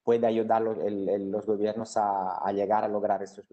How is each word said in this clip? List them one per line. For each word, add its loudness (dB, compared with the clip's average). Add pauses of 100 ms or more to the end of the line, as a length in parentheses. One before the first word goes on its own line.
puede 4
ayudar 2
lo-, -2
el, -2
el, 0
los -4
gobiernos -2
a, 0
a 0
llegar 2
a 0
lograr 0
estos -14